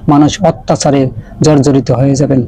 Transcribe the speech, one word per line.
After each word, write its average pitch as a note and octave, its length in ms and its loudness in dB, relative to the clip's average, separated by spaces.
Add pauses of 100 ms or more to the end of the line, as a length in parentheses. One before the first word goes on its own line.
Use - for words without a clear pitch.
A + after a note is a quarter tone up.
মানুষ D3 340 2
অত্যাচারে D#3 680 0 (320)
জর্জরিত C#3 500 2
হয়ে C3+ 240 0
যাবেন। C3+ 320 0